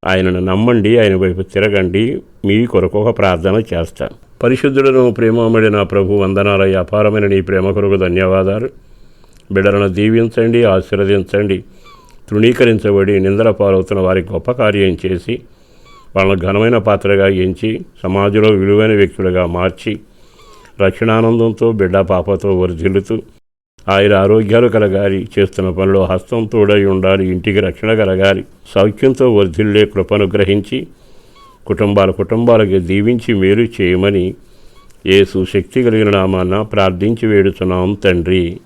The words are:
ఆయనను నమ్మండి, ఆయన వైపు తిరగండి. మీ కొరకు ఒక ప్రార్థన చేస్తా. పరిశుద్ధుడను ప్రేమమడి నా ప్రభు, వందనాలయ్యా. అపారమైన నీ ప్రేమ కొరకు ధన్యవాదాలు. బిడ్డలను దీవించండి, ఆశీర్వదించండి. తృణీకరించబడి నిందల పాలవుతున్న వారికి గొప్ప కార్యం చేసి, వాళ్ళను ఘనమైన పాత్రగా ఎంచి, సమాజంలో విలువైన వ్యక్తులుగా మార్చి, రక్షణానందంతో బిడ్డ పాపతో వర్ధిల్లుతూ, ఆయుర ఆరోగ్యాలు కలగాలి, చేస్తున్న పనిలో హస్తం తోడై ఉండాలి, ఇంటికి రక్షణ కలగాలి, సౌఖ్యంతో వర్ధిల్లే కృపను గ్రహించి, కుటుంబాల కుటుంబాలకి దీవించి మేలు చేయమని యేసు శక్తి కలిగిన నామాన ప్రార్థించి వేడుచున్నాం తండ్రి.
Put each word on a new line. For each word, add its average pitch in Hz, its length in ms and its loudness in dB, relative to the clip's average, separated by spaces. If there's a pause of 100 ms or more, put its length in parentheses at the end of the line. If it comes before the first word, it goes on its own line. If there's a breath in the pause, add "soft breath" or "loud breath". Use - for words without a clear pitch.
ఆయనను 92 340 0
నమ్మండి, 107 580 2
ఆయన 104 160 4
వైపు 92 280 -2
తిరగండి. 101 800 -2 (220)
మీ 107 220 0
కొరకు 104 360 -2
ఒక 113 160 -2
ప్రార్థన 95 440 0 (120)
చేస్తా. - 340 -8 (340)
పరిశుద్ధుడను 131 720 2
ప్రేమమడి 113 560 2
నా 101 120 0
ప్రభు, 98 300 0
వందనాలయ్యా. 98 680 0
అపారమైన 104 460 0
నీ 98 140 0
ప్రేమ 95 300 -2
కొరకు 98 260 0
ధన్యవాదాలు. 95 720 0 (840 soft breath)
బిడ్డలను 98 360 2
దీవించండి, 113 760 0
ఆశీర్వదించండి. 101 1000 0 (680 soft breath)
తృణీకరించబడి 104 920 2
నిందల 101 300 0
పాలవుతున్న 98 520 0
వారికి 92 300 -2
గొప్ప 95 180 -6
కార్యం 104 560 0
చేసి, 92 340 -6 (760 soft breath)
వాళ్ళను 95 240 0
ఘనమైన 104 380 0
పాత్రగా 98 500 2
ఎంచి, 95 520 -2 (220)
సమాజంలో 101 460 0
విలువైన 104 480 2
వ్యక్తులుగా 92 500 0
మార్చి, 92 540 -4 (800 soft breath)
రక్షణానందంతో 113 920 0
బిడ్డ 98 240 0
పాపతో 95 640 -2
వర్ధిల్లుతూ, 92 640 -2 (680)
ఆయుర 101 260 2
ఆరోగ్యాలు 107 540 2
కలగాలి, 98 600 -2 (100)
చేస్తున్న 95 320 -2
పనిలో 95 340 0
హస్తం 95 400 -4
తోడై 104 400 2
ఉండాలి, 95 460 0
ఇంటికి 95 300 -2
రక్షణ 101 340 -2
కలగాలి, 98 500 0 (300)
సౌఖ్యంతో 120 600 2
వర్ధిల్లే 101 500 0
కృపను 101 400 -2
గ్రహించి, 101 600 -2 (800 soft breath)
కుటుంబాల 101 440 2
కుటుంబాలకి 110 680 2
దీవించి 104 560 -2
మేలు 101 340 2 (120)
చేయమని 92 540 0 (720 soft breath)
యేసు 95 380 2
శక్తి 101 380 -4
కలిగిన 110 280 2
నామాన 95 520 0
ప్రార్థించి 104 640 -2
వేడుచున్నాం 95 680 0 (100)
తండ్రి. 90 600 0